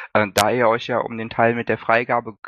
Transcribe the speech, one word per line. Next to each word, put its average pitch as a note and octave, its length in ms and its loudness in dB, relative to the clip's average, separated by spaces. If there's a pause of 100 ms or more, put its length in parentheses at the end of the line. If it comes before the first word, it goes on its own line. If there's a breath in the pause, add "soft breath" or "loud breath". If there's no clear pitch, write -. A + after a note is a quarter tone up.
(120)
Äh, G#2+ 220 2
da G2+ 160 2
ihr A#2+ 180 2
euch A2+ 180 0
ja B2 120 -2
um A2+ 200 -6
den A2+ 120 -8
Teil A#2 240 2
mit A#2 140 -4
der A2 100 0
Freigabe A#2 580 -2 (120)